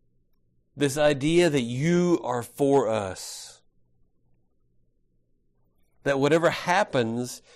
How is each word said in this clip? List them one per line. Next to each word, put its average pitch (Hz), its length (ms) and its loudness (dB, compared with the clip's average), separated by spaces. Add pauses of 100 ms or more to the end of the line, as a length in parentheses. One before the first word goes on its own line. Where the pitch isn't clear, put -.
(760)
this 139 220 -2
idea 151 500 2
that 143 120 0
you 170 640 0
are 120 180 -4
for 139 460 2
us, - 720 -6 (2500)
that 139 160 0
whatever 151 320 2
happens 123 920 -2 (160)